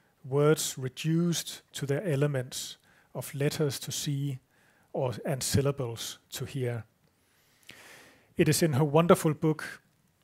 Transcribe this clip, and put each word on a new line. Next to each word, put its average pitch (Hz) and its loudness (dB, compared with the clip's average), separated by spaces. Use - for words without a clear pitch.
words 147 2
reduced 160 -2
to - -6
their 139 -2
elements 139 -2
of 135 -10
letters 147 -2
to - -10
see 139 -4
or, 131 -2
and 135 -2
syllables 131 -2
to - -10
hear." 120 -6
It 160 4
is 156 2
in 160 2
her 135 4
wonderful 160 4
book, - -2